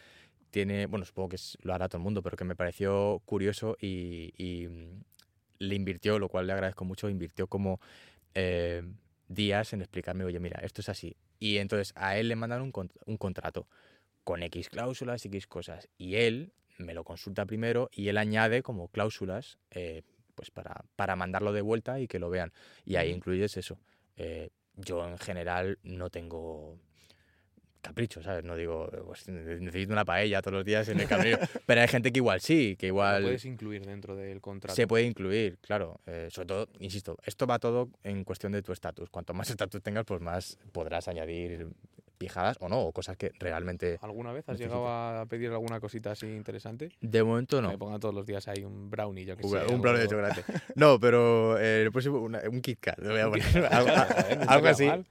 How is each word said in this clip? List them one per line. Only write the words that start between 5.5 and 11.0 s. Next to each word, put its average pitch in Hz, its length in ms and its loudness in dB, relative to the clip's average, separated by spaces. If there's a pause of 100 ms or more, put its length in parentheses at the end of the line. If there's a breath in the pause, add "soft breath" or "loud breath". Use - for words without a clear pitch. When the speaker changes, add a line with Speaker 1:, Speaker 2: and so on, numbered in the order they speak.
Speaker 1:
le 98 160 -2
invirtió, 98 440 2
lo 98 120 0
cual 92 160 0
le 95 80 0
agradezco 95 320 -4
mucho, 95 240 -4
invirtió 92 360 -4
como, 95 320 -2 (560 loud breath)
eh, 87 480 0 (460)
días 101 460 0
en 98 80 -4
explicarme, 90 420 -6
"Oye, 87 160 -4
mira, 87 220 -8
esto 98 180 -8
es - 80 -8
así". 90 260 -8 (240)